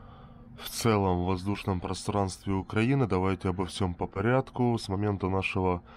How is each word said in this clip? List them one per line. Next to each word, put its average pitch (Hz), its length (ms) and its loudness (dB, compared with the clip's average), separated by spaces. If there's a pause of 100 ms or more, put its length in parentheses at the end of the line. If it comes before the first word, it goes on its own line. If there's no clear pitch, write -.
(580)
в - 100 -12
целом 98 540 2
в 90 60 0
воздушном 95 520 -2
пространстве 98 720 -2
Украины. 113 540 2
Давайте 95 420 2
обо 92 160 0
всем 90 300 -2
по 92 120 -4
порядку. 120 720 2
С 104 140 -4
момента 98 400 0
нашего 92 520 0 (140)